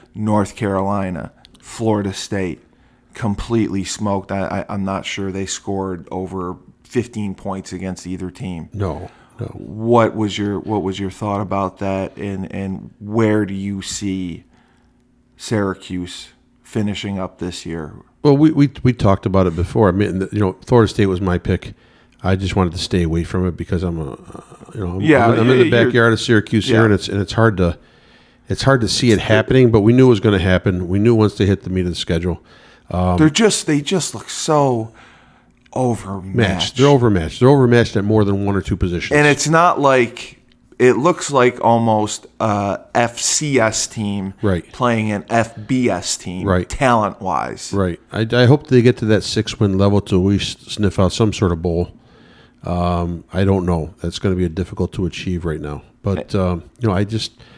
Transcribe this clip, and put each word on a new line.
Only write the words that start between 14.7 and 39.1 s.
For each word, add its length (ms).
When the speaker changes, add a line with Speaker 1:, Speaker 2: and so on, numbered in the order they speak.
Speaker 1:
Syracuse 920
finishing 560
up 200
this 260
year? 300
Speaker 2:
Well, 140
we, 140
we, 200
we 100
talked 340
about 200
it 80
before. 340
I 40
mean, 400
you 80
know, 160
Florida 220
State 180
was 140
my 180
pick. 360
I 120
just 220
wanted 160
to 60
stay 260
away 180
from 240
it 100
because 280
I'm 160
a, 140
uh, 280
you 60
know, 160
I'm, 40
Speaker 1:
Yeah, 260
Speaker 2:
I'm, 80
I'm 160
in 80
the 80
Speaker 1:
you're 180
Speaker 2:
backyard 280
of 80
Syracuse 460
here, 120
Speaker 1:
Yeah. 80
Speaker 2:
and 80
it's, 140
and 120
it's 140
hard 240
to, 200
it's 140
hard 180
to 80
see 240
it 80
happening. 500
But 120
we 100
knew 140
it 40
was 100
gonna 200
happen. 480
We 100
knew 160
once 240
they 80
hit 160
the 80
meat 120
of 80
the 40
schedule. 480
Um, 280
Speaker 1:
They're 120
just, 380
they 140
just 340
look 140
so 600
overmatched. 640
Speaker 2:
matched. 420
They're 120
overmatched. 520
They're 100
overmatched 460
at 80
more 200
than 200
one 120
or 60
two 140
positions. 400